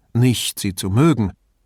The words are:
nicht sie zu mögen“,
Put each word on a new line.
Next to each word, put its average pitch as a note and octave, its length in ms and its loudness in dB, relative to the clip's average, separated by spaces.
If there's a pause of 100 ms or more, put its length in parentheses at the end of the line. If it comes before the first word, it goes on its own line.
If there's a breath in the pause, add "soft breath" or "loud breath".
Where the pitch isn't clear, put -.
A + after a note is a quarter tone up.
(140 soft breath)
nicht A#2+ 440 0
sie G2 160 -4
zu F#2+ 160 -6
mögen“, A2+ 400 2 (360)